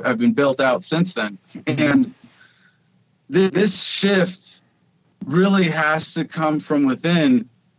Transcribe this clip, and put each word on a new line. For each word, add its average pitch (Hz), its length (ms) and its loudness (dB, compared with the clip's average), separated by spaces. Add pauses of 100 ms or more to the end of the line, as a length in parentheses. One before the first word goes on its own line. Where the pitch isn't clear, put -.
have 123 140 -2
been 117 140 2
built 139 280 0
out 127 240 0
since 175 300 -2
then. 208 240 -6 (280)
And 143 480 0 (1160)
th-, 190 200 2
this 196 300 0
shift - 800 -2 (640)
really 185 440 2
has 156 460 -2
to 165 100 -4
come 156 360 -2
from 143 260 0
within, 135 600 2 (300)